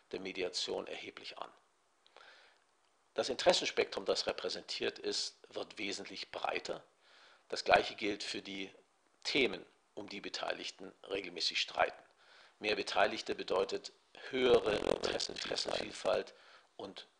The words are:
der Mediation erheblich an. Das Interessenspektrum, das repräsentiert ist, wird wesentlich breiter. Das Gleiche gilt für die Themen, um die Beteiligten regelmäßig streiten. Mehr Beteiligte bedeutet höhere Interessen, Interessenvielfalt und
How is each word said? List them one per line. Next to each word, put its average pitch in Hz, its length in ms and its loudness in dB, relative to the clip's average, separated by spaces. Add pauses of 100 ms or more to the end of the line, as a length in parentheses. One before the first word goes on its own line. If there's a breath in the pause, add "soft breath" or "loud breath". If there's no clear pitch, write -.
(120)
der 95 80 -4
Mediation 92 640 -2
erheblich - 520 -10
an. - 120 -10 (1600 loud breath)
Das - 140 0
Interessenspektrum, 123 760 4
das - 220 2
repräsentiert - 720 -2
ist, - 400 -4 (100)
wird - 300 -8
wesentlich 98 520 -6
breiter. 87 520 -4 (680 loud breath)
Das - 160 -4
Gleiche 98 300 8
gilt 101 280 -2
für 104 200 -4
die 95 280 -8 (540)
Themen, 107 400 2 (300)
um 104 140 -8
die 101 120 -10
Beteiligten 90 720 -6 (160)
regelmäßig 92 520 -2
streiten. - 420 0 (560 loud breath)
Mehr 104 180 0
Beteiligte 104 580 2
bedeutet 95 580 0 (380)
höhere 117 460 6
Interessen, - 580 0
Interessenvielfalt - 1000 -2 (420 loud breath)
und 101 300 -10 (140)